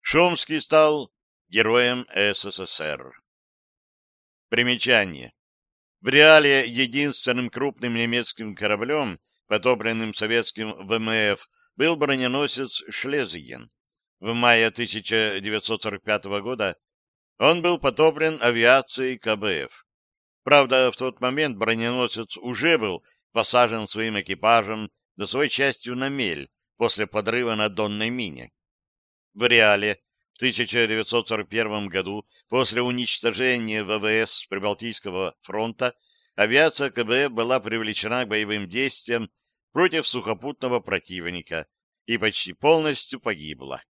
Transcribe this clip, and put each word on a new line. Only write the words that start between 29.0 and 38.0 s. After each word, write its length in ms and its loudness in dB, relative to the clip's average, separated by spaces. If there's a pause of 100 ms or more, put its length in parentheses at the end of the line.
В 120 0
Реале 560 6 (300)
в 60 -20
тысяча 480 0
девятьсот 420 -2
сорок 200 -4
первом 400 -4
году, 380 -6 (220)
после 340 0
уничтожения 1000 -2
В 140 -2
В 80 -4
С 400 0
Прибалтийского 960 -4
фронта, 520 -4 (400)
авиация 560 2
К 140 -2
Б 220 2
Ф 60 -4
была 280 0
привлечена 640 -4